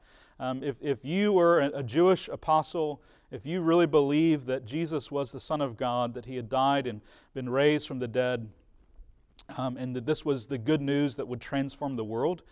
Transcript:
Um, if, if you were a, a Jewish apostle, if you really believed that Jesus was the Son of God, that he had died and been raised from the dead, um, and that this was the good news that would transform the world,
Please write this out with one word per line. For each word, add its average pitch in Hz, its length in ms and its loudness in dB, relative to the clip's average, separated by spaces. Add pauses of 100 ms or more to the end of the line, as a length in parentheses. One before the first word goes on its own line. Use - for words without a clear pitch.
(400)
Um, 131 240 -4
if, 139 180 -4
if 139 220 -2
you 196 300 2
were 170 260 6
a, 139 200 0
a 139 40 -4
Jewish 170 460 4
apostle, 156 760 0 (260)
if - 160 -12
you 175 160 -4
really 165 240 6
believed 147 600 4
that 131 180 -4
Jesus 151 460 -4
was 139 200 -4
the 131 80 -12
Son 151 220 -4
of 123 160 -4
God, 123 380 -2
that 117 100 -10
he 127 100 -12
had 117 140 -8
died 135 380 2
and 107 140 -8 (320)
been 127 160 -8
raised 143 380 2
from 135 120 -8
the 123 80 -4
dead, 123 420 -2 (1080)
um, 127 200 -4
and 127 180 -6
that 120 100 -6
this 147 200 -2
was 135 220 -2
the 139 100 -6
good 143 240 0
news 143 340 0
that 117 120 -6
would 123 140 -8
transform 139 540 -4
the 113 80 -4
world, 123 380 -2 (100)